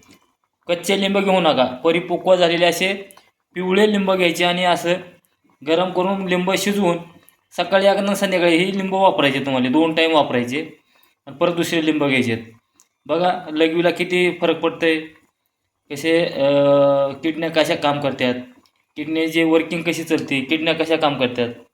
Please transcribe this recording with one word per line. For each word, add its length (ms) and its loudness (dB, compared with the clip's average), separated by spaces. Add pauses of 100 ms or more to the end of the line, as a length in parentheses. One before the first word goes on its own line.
(680)
कच्चे 320 -2
लिंब 180 0
घेऊ 220 2
नका, 240 4
परिपक्व 720 0
झालेले 300 2
असे 280 0 (600)
पिवळे 380 2
लिंब 200 2
घ्यायचे 320 0
आणि 200 0
असं 300 0 (720)
गरम 260 0
करून 360 -2
लिंब 300 0
शिजवून 400 0 (580)
सकाळी 300 2
एक 100 4
आणि 200 -2
संध्याकाळी 400 2
ही 220 0
लिंब 160 -4
वापरायचे 460 2
तुम्हाला, 280 0
दोन 260 2
टाइम 200 2
वापरायचे 560 0 (560)
आणि 100 -18
परत 160 0
दुसरे 340 -2
लिंब 180 0
घ्यायचे. 320 0 (680)
बघा, 340 0 (100)
लघवीला 400 2
किती 500 -2
फरक 180 0
पडतंय, 420 -2 (920)
कसे, 340 0
अ, 240 -2 (600)
किडन्या 420 -4
कशा 240 0
काम 260 -2
करतात, 340 -2 (640)
किडनी 300 -4
जे 180 0
वर्किंग 380 2
कशी 220 -4
चालते, 360 -2
किडन्या 340 -2
कशा 220 0
काम 220 0
करतात 300 -2 (260)